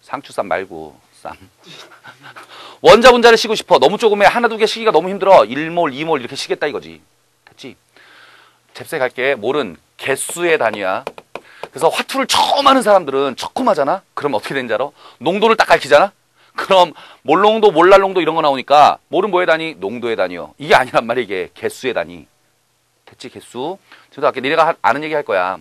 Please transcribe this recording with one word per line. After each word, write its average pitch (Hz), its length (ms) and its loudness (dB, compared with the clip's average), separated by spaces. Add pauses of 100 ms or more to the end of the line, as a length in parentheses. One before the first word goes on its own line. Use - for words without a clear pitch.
상추 - 300 -14
쌈 110 160 -6
말고 82 500 -10 (220)
쌈. 80 120 -16 (320)
<laughs> - 1160 -20
원자, 214 300 6
분자를 233 260 6
쉬고 220 160 -2
싶어. 175 240 0
너무 175 180 2
조그매. 208 300 2
하나, 233 220 2
두 226 100 -4
개 214 80 0
쉬기가 226 260 -2
너무 165 160 2
힘들어. 185 380 6
일 151 240 -6
몰, 170 240 -2
이 143 100 -10
몰 160 160 -2
이렇게 120 160 -14
쉬겠다 175 300 -8
이거지. 82 340 -10 (460)
됐지? - 300 -20 (960)
잽싸게 139 240 -12
갈게. 131 360 -2
몰은 117 420 -6 (200)
개수의 165 600 -4
단위야. 104 460 -4 (680)
그래서 151 180 -2
화투를 262 380 -4
처음 - 400 0
하는 269 160 4
사람들은 139 540 0
처음 - 320 -6
하잖아? 156 340 -2 (120)
그럼 139 200 -6
어떻게 110 200 -6
되는지 123 200 -6
알아? 131 160 -6 (280)
농도를 202 380 0
딱 175 100 0
가르치잖아? 160 460 4 (420)
그럼 180 380 2 (300)
몰농도, 208 480 4
몰랄농도 185 520 4
이런 160 120 -2
거 165 60 -2
나오니까 139 560 4 (120)
몰은 190 220 -2
뭐의 180 160 0
단위? 160 320 -2
농도의 113 380 -6
단위요. 90 400 -6
이게 156 180 -2
아니란 131 320 0
말이야, 120 180 -4
이게. 92 300 -8
개수의 113 380 -8
단위. 85 340 -8 (760)
됐지, - 240 -20
개수? 131 480 -12 (340)
지금도 139 180 -2
아까 131 120 -4
니네가 156 280 0
하-, 165 120 -2
아는 135 240 0
얘기 151 80 -8
할 147 100 -2
거야. 92 380 -2